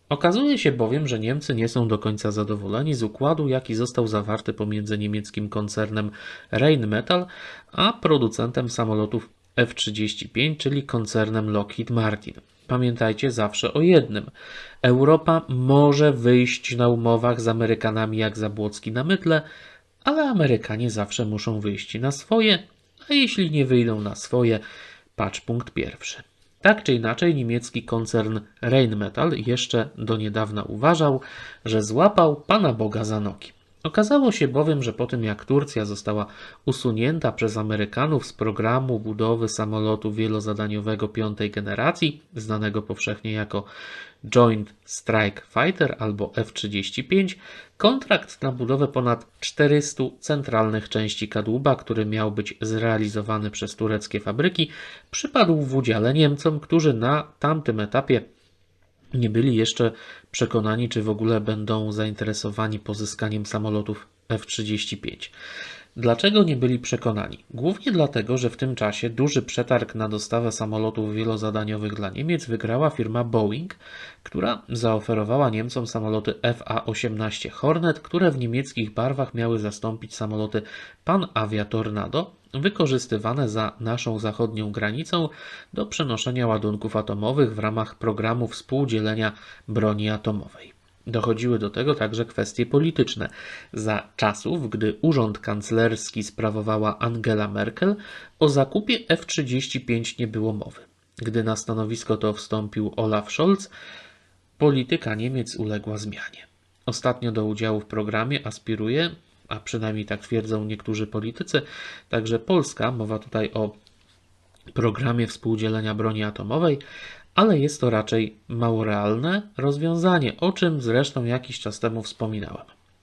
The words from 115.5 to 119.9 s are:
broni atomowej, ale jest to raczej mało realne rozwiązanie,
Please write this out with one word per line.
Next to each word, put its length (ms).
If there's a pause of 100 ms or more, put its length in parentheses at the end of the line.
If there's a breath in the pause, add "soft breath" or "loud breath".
broni 300
atomowej, 540 (560 loud breath)
ale 240
jest 220
to 100
raczej 460 (120)
mało 360
realne 580 (140)
rozwiązanie, 800